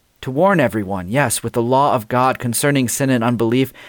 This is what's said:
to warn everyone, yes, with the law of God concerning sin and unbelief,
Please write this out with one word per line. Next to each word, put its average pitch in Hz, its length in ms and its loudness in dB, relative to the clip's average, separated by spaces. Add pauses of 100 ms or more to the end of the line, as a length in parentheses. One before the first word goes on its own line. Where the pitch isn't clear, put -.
(200)
to - 100 -10
warn 175 300 2
everyone, 98 480 -2
yes, 123 340 -2
with 117 120 -6
the 120 100 0
law 131 320 2
of 107 120 -4
God 127 300 0
concerning 131 500 0
sin 135 220 -2
and 123 140 2
unbelief, 120 500 0 (140)